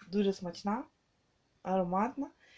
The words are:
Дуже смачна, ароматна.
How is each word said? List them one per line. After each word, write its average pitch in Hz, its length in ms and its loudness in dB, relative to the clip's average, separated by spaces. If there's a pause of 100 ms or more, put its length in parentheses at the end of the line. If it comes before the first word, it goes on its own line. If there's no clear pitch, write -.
Дуже 196 260 2
смачна, 202 500 -4 (800)
ароматна. 190 680 0 (260)